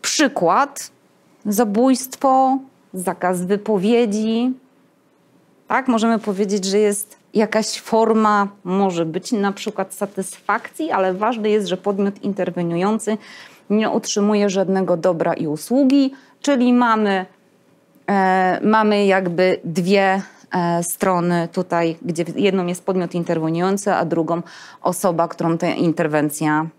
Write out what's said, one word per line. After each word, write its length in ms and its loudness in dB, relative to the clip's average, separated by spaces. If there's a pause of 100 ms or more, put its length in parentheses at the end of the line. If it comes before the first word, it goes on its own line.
Przykład: 880 0 (560)
zabójstwo, 1120 2 (360)
zakaz 480 -2
wypowiedzi. 1080 0 (1160)
Tak, 200 -2
możemy 300 2
powiedzieć, 460 -2
że 140 0
jest 400 0 (160)
jakaś 460 0
forma, 680 2 (160)
może 420 0
być 260 -6
na 200 0
przykład 420 -8
satysfakcji, 960 -6
ale 240 0
ważne 360 -2
jest, 160 2
że 100 -2
podmiot 460 -2
interweniujący 960 -2 (520)
nie 200 2
otrzymuje 600 0
żadnego 460 0
dobra 380 0
i 120 -4
usługi, 680 2 (300)
czyli 300 2
mamy, 540 2 (840)
e, 520 2
mamy 440 4
jakby 580 2
dwie, 580 2 (320)
e, 280 0
strony 680 0
tutaj, 500 -2
gdzie 220 -4 (120)
jedną 300 0
jest 180 -8
podmiot 300 -2
interweniujący, 800 -2
a 120 0
drugą 380 -2 (400)
osoba, 460 -2
którą 300 -2
ta 100 -2
interwencja 1000 0 (120)